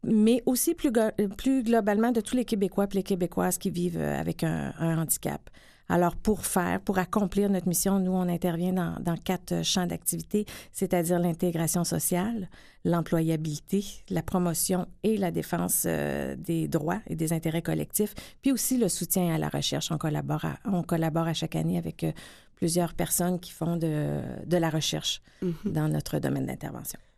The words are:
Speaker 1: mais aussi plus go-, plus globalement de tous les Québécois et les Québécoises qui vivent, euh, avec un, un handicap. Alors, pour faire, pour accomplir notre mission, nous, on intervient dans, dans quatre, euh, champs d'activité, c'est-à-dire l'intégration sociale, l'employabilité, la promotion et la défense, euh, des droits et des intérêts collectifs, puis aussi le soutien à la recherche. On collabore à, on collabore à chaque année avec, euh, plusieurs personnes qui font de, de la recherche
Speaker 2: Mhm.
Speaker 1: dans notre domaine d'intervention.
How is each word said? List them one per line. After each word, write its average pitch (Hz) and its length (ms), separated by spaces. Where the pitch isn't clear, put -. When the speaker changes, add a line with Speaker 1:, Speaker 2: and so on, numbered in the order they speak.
Speaker 1:
mais 226 420
aussi 262 300
plus 294 160
go-, 220 180
plus 269 280
globalement 220 480
de 226 80
tous 208 160
les 247 80
Québécois 202 480
et - 40
les 190 60
Québécoises 180 560
qui 196 120
vivent, 175 280
euh, 147 220
avec 165 240
un, 156 340
un 165 240
handicap. - 480
Alors, 175 260
pour 208 280
faire, 180 380
pour 190 160
accomplir 196 500
notre 185 180
mission, 190 320
nous, 185 140
on 185 160
intervient 175 460
dans, 170 260
dans 170 160
quatre, - 360
euh, 170 100
champs 180 240
d'activité, 170 580
c'est-à-dire 175 480
l'intégration 170 640
sociale, 185 680
l'employabilité, 160 1000
la 175 120
promotion 180 640
et 220 140
la 196 140
défense, 170 560
euh, - 500
des 160 320
droits 165 380
et 160 100
des 160 160
intérêts 165 300
collectifs, 160 520
puis 277 100
aussi 254 240
le 226 140
soutien 175 440
à 160 40
la 151 100
recherche. 143 420
On 165 60
collabore 147 480
à, - 220
on 180 160
collabore 165 440
à 165 60
chaque 160 240
année 165 220
avec, 165 260
euh, 160 80
plusieurs 170 360
personnes 175 480
qui - 120
font 170 240
de, 151 440
de 170 120
la 165 120
recherche 156 540
Speaker 2:
Mhm. 180 300
Speaker 1:
dans 156 160
notre 151 300
domaine 139 280
d'intervention. - 520